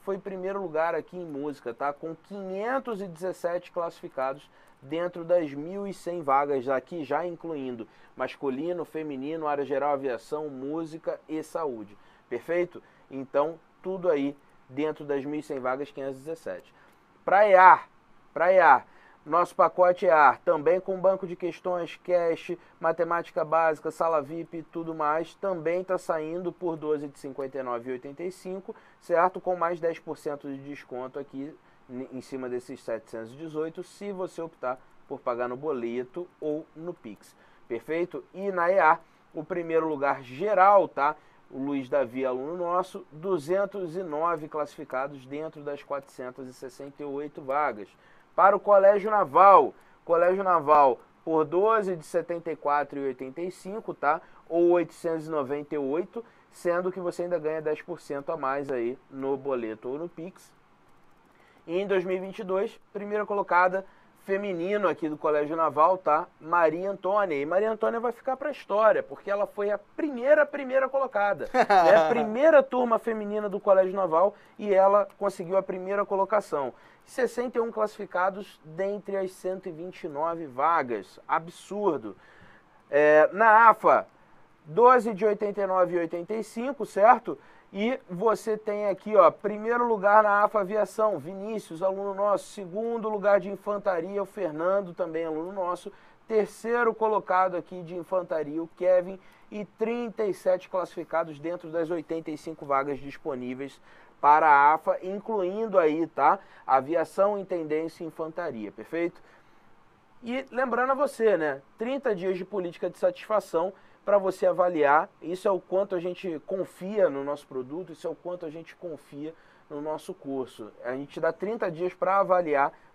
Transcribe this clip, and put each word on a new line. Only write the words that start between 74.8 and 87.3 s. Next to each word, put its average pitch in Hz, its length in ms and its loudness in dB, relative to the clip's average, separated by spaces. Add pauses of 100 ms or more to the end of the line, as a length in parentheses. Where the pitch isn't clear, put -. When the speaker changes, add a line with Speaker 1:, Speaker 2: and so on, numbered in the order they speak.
Speaker 1:
conseguiu 190 400 -4
a 185 60 2
primeira 190 420 -4
colocação. 190 640 -2 (340)
Sessenta 247 520 -4
e 233 40 2
um 233 100 -4
classificados 196 960 -4
dentre 196 500 -6
as 190 160 -4
cento 185 380 -8
e - 20 -8
vinte 170 320 -14
e 175 60 -8
nove 165 360 -4
vagas. 131 800 -2
Absurdo. 165 920 -4 (720)
É, 151 400 8
na 220 380 8
afa, 147 360 4 (600)
doze 226 480 6
de 190 120 -2
oitenta 208 360 -2
e 196 40 -2
nove 180 300 2
e 170 40 0
oitenta 170 340 -6
e 220 100 -4
cinco, 233 420 -8
certo? 208 540 4 (320)